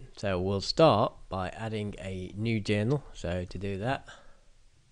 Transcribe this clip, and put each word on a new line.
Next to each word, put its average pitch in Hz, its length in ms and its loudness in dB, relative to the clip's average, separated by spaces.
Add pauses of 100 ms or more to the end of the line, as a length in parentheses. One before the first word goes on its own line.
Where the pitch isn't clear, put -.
(160)
so 95 240 0
we'll 95 220 2
start 131 520 6 (140)
by 92 220 -2
adding 107 480 -6
a 92 400 -8
new 113 220 0
journal. 107 440 2 (120)
So 87 300 -2
to - 120 -10
do 98 220 -4
that, 131 280 -2 (840)